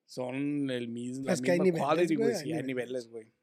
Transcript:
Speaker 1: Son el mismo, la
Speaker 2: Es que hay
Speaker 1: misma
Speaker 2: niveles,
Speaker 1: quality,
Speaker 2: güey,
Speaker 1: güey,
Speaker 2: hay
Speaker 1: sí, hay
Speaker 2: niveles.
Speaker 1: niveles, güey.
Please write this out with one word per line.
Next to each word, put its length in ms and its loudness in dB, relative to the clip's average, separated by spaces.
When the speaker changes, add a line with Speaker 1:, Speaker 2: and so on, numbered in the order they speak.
Speaker 1:
Son 640 -4
el 200 -2
mismo, 360 -6
la 80 2
Speaker 2:
Es 80 0
que 100 2
hay 80 4
Speaker 1:
misma 200 4
Speaker 2:
niveles, 60 0
Speaker 1:
quality, 300 4
Speaker 2:
güey, 140 4
Speaker 1:
güey, 100 2
Speaker 2:
hay 40 -8
Speaker 1:
sí, 100 -4
hay 100 -2
Speaker 2:
niveles. 420 -4
Speaker 1:
niveles, 40 -20
güey. 180 -14